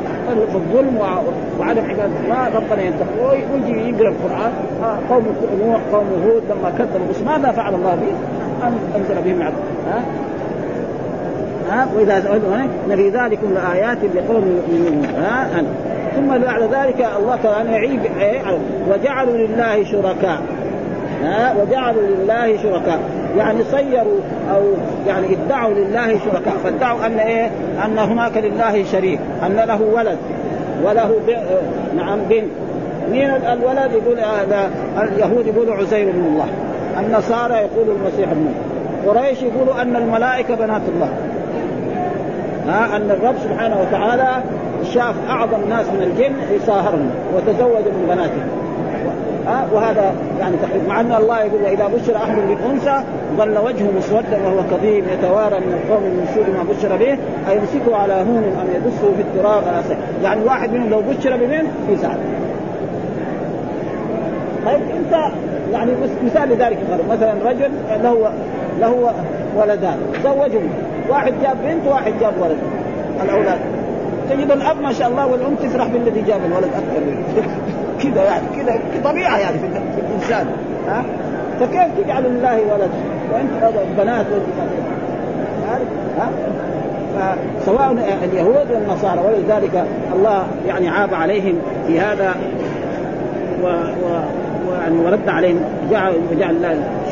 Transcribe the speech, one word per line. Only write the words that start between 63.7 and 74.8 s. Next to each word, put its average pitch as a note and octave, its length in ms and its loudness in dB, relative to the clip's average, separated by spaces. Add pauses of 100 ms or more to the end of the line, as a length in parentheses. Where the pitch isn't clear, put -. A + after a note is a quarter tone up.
طيب، C#4 140 2 (180)
أنت، E4+ 160 0 (580)
يعني، A#3+ 180 0
مس-، B3+ 340 -2
مثال C#4 240 2
لذلك A#3 300 2 (140)
قريب. E3+ 180 0
مثلًا A3 400 2
رجل B3+ 200 0 (320)
له، A3+ 280 4 (500)
له A#3+ 320 4 (440)
ولدان، G3 400 2 (280)
زوجهم، C4 440 2 (400)
واحد C4 240 2 (100)
جاب C4+ 220 2
بنت D#4+ 220 -2
وواحد B3+ 340 2
جاب G#3+ 200 2
ولد، D#3+ 180 0 (640)
الأولاد. F#3+ 340 2 (720)
تجد C#4 200 2
الأب C#4+ 300 2